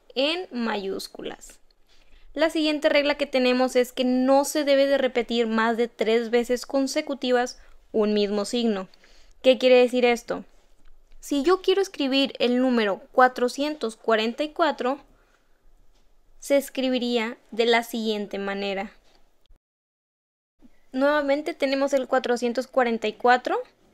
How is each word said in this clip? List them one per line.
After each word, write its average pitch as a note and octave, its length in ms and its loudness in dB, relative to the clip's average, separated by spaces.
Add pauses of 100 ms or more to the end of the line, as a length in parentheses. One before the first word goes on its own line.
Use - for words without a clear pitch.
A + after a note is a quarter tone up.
(140)
en D#4+ 380 -4
mayúsculas. G#3 1080 -8 (720)
La D4+ 160 0
siguiente D#4 400 0
regla D4 260 2
que C#4+ 100 -4
tenemos B3+ 500 0
es B3 160 0
que C4 120 -4
no B3+ 420 2
se D4+ 180 -2
debe C#4 220 4
de C#4 140 2
repetir A#3 480 -2
más A3+ 300 0
de A#3 100 0
tres A3+ 420 0
veces A#3+ 360 0
consecutivas C4+ 920 -2 (320)
un G#3+ 220 0
mismo G#3 320 0
signo. G#3+ 420 -2 (540)
¿Qué C4 160 6
quiere B3+ 200 6
decir B3 280 4
esto? A3+ 380 -2 (800)
Si C#4+ 200 -4
yo F#4 220 2
quiero F#4+ 180 0
escribir C#4 560 -2
el B3 240 0
número A#3 380 0 (120)
cuatrocientos B3+ 840 0
cuarenta A3+ 480 -2
y D4+ 60 -6
cuatro, D4 500 -2 (1400)
se - 180 0
escribiría B3 840 -2 (100)
de A3 160 -2
la A#3 160 2
siguiente G#3+ 560 -6
manera. G3 540 -6 (2000)
Nuevamente C#4+ 640 0
tenemos C#4 380 -2
el C4 140 0
cuatrocientos A#3+ 600 -2
cuarenta A#3 400 0
y G#3+ 60 -4
cuatro. B3 460 2 (340)